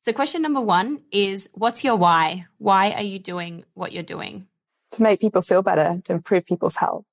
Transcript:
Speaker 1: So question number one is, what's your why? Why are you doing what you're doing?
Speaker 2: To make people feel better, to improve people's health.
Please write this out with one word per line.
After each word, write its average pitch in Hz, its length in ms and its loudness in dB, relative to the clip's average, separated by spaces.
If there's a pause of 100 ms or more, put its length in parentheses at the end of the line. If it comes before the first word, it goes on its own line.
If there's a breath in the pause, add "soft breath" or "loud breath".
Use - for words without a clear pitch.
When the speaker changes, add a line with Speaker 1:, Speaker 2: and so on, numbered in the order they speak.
Speaker 1:
So 233 120 -4
question 302 280 -2
number 294 200 0
one 214 400 0 (100)
is, 196 420 -2
what's 233 300 -2
your 247 120 2
why? 175 500 2 (120)
Why 202 340 2
are - 120 -6
you 196 160 -8
doing 175 540 -10
what 185 180 -10
you're 175 120 -10
doing? 180 440 -12 (440)
Speaker 2:
To 226 120 0
make 214 160 6
people 196 220 2
feel 185 200 2
better, 175 440 0
to 185 80 -2
improve 175 320 0
people's - 300 -2
health. - 380 -4